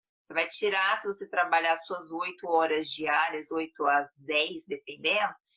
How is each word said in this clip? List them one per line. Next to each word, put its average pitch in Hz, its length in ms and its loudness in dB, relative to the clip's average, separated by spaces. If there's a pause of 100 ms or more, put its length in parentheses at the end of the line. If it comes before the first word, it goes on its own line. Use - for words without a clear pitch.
(220)
você - 120 -18
vai 165 140 0
tirar, 202 500 2
se 214 100 -4
você 196 220 -6
trabalhar 165 440 2
as - 120 -2
suas 180 260 -8
oito 180 360 -8
horas 160 400 2
diárias, 156 640 0
oito 160 340 -4
às 143 320 4
dez, 156 500 -2
dependendo, 156 680 -2 (240)